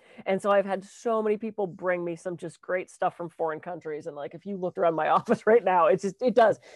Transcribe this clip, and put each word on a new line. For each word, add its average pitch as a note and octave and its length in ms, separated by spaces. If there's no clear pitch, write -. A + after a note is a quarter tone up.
And F#3+ 160
so G3+ 80
I've G3+ 160
had F#3+ 160
so A3 400
many G#3+ 140
people G#3+ 300
bring F3+ 380
me E3+ 120
some F3 220
just E3 240
great F3+ 280
stuff - 260
from F3 120
foreign D#3 320
countries. D#3 460
And, D3 100
like, C#3+ 180
if E3+ 120
you G3+ 100
looked F3+ 220
around E3+ 160
my D#3 140
<laughs> D3+ 80
office - 300
right A3 160
now, F3+ 260
it's F#3 140
just, G3 200
it B3 120
does. G#3+ 240